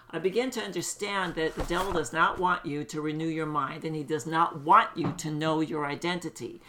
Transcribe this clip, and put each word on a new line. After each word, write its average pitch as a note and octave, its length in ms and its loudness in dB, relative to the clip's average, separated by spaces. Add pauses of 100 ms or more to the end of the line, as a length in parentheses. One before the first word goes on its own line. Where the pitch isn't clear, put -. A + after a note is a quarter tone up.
I E3+ 100 -6
begin G3 320 2
to A3 120 -4
understand F#3+ 720 -2
that D#3+ 200 0
the F3 80 -2
devil F#3 300 0
does D#3 200 -2
not F3 260 4
want F3+ 260 2
you D3 200 -2
to D3+ 160 -6
renew D#3 260 -2
your D#3+ 180 0
mind, D3+ 380 -2
and D#3+ 120 -2
he D3+ 80 -4
does D3 220 -2
not E3 360 0
want G3+ 360 6
you D3+ 200 0
to D#3 140 -6
know D#3 280 2
your D3+ 260 0
identity. D#3 840 -4